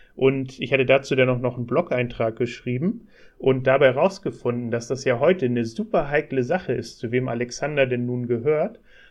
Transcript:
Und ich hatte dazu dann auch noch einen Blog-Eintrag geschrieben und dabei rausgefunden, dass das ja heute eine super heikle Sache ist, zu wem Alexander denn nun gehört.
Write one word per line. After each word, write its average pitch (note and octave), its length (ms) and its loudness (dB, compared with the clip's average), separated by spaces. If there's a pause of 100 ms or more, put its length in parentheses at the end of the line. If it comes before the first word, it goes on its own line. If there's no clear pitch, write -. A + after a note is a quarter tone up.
(160)
Und C3+ 420 2
ich A#2 140 -2
hatte C3+ 140 2
dazu C3+ 280 4
dann B2+ 140 4
auch B2 100 0
noch B2 200 -4
einen A#2+ 80 -6
Blog-Eintrag B2 680 -2
geschrieben B2 720 -4 (320)
und C3 300 2
dabei C3+ 220 6
rausgefunden, B2 800 -2
dass A#2 180 -4
das B2+ 160 -6
ja B2 160 2
heute F3 260 4
eine A#2+ 200 0
super D#3+ 420 -2
heikle C#3+ 340 0
Sache D3 300 -2
ist, - 260 -6
zu A2+ 140 -6
wem B2+ 160 0
Alexander B2+ 580 -2
denn B2 200 -2
nun B2 200 -4
gehört. D3+ 540 -2 (300)